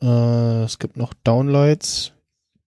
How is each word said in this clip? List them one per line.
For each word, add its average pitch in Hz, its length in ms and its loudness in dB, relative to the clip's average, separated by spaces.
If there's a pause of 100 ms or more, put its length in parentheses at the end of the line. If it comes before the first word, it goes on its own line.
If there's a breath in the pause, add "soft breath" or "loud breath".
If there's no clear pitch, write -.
äh, 117 640 0
es - 160 -8
gibt - 180 -10
noch 117 160 -6 (100)
Downlights, 143 920 0 (540)